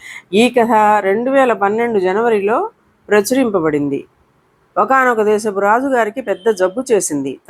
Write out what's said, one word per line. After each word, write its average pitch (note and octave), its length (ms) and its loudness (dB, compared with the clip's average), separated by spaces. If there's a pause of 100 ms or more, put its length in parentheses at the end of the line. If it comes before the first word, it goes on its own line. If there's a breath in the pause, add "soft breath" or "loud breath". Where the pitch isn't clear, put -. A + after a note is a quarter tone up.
(320 loud breath)
ఈ A3+ 160 4
కథ A#3+ 240 0 (280)
రెండు G#3+ 300 0
వేల C4 220 2
పన్నెండు G#3+ 460 -2
జనవరిలో A3 720 0 (380)
ప్రచురింపబడింది. F#3+ 960 0 (760)
ఒకానొక B3 440 2
దేశపు G#3 360 -2
రాజుగారికి A3+ 600 0
పెద్ద G3 300 -4
జబ్బు F#3+ 420 -2
చేసింది. C#3+ 460 -2 (120)